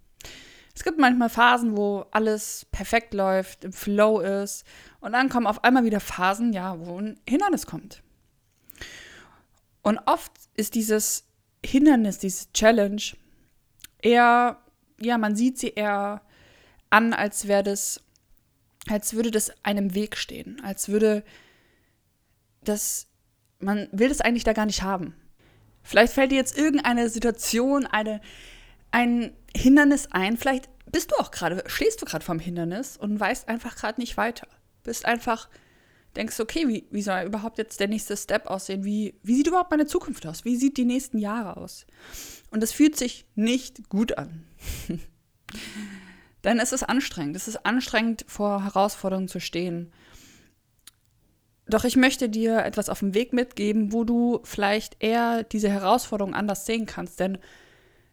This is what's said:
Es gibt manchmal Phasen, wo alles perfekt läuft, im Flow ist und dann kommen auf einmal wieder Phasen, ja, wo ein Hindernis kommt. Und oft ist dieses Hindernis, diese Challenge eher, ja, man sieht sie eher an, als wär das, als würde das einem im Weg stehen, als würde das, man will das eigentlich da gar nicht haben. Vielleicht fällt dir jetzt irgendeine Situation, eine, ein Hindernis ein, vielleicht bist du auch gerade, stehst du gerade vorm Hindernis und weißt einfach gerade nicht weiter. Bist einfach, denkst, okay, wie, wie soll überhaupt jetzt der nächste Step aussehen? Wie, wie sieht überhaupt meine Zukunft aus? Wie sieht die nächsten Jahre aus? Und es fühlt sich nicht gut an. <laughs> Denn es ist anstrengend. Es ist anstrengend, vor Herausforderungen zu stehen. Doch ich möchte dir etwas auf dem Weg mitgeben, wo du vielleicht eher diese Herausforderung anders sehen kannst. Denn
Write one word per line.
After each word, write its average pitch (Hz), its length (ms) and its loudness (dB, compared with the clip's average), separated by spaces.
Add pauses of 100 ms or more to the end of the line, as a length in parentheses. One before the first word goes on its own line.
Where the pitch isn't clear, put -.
(720)
Es - 120 -10
gibt 330 140 -2
manchmal 247 280 6
Phasen, 233 480 2
wo 202 360 0
alles 214 600 -2
perfekt 226 420 -2
läuft, 190 520 -2
im 190 80 -10
Flow 208 480 2
ist 196 440 -4 (360)
und 208 100 -10
dann 254 160 2
kommen 240 200 0
auf 208 180 0
einmal 247 180 6
wieder 214 160 2
Phasen, 202 540 -2
ja, 185 260 -6
wo 175 180 -10
ein 214 300 -10
Hindernis 320 380 0
kommt. - 380 -14 (1800)
Und 208 180 2
oft - 280 0 (240)
ist 214 180 -4
dieses 214 480 0 (420)
Hindernis, 262 520 6
diese - 340 -6
Challenge 208 500 4 (1000)
eher, 240 600 6 (380)
ja, 233 180 0
man 208 200 0
sieht 254 220 2
sie 247 100 -4
eher 208 540 -2 (640)
an, 226 240 6
als 208 340 -4
wär 202 160 4
das, - 400 -4 (840)
als 208 240 -2
würde 226 180 0
das 214 180 0 (140)
einem 202 220 0
im 185 100 -2
Weg 214 220 -4
stehen, 226 440 -12
als 196 280 -8
würde 208 340 2 (1400)
das, - 420 -4 (520)
man 202 340 -2
will 226 160 4
das 294 100 -2
eigentlich 233 240 0
da 226 80 2
gar 214 140 0
nicht 196 180 -2
haben. 185 320 -4 (680)
Vielleicht 226 280 4
fällt 269 220 2
dir 269 40 4
jetzt 262 200 0
irgendeine 240 500 2
Situation, 233 800 0
eine, 214 340 -2 (720)
ein 240 420 2 (220)
Hindernis 285 560 6
ein, 190 240 0
vielleicht 262 320 -2 (240)
bist 349 220 -2
du - 20 2
auch - 160 0
gerade, 180 360 -4
stehst - 340 0
du - 40 -10
gerade 156 200 -6
vorm 165 140 -2
Hindernis 175 580 -6
und 208 200 -4
weißt 214 300 -2
einfach 233 300 -6
gerade 220 240 -6
nicht - 160 -8
weiter. 226 320 -4 (340)
Bist - 220 -8
einfach, - 420 -2 (680)
denkst, 220 220 -6
okay, 294 280 -2
wie, 220 240 -2
wie 202 100 -4
soll 190 220 -2
überhaupt 208 340 -8
jetzt 220 220 -6
der 202 80 0
nächste 208 300 -4
Step - 300 -4
aussehen? 196 360 -6
Wie, 208 400 -4
wie 226 120 2
sieht 285 120 4
überhaupt 359 240 2
meine 302 140 4
Zukunft 302 400 -4
aus? 156 180 -12
Wie 240 120 0
sieht 269 220 2
die 247 80 2
nächsten 240 340 -2
Jahre 202 380 -4
aus? - 280 -16 (640)
Und 220 140 -2
es 226 80 -2
fühlt 302 260 4
sich - 280 -6 (100)
nicht 226 540 -2
gut 214 280 0
an. 160 260 -10 (440)
<laughs> 165 120 -6 (1400)
Denn 233 160 4
es 247 120 0
ist 254 120 -2
anstrengend. 180 520 -2
Es 185 120 -10
ist - 180 -8
anstrengend, 226 600 0
vor 202 360 -2
Herausforderungen 190 640 0
zu 180 120 -8
stehen. 170 520 -6 (1800)
Doch 214 160 2
ich 254 140 2
möchte 262 320 4
dir 226 340 0
etwas - 260 -4
auf - 100 -6
dem 196 140 -2
Weg 240 200 0
mitgeben, 214 580 0
wo 233 120 0
du 240 400 2
vielleicht 208 600 -4
eher 233 400 0
diese 214 260 -2
Herausforderung 202 640 0
anders 202 320 -4
sehen 226 200 -2
kannst. - 340 -10
Denn 190 180 -2 (760)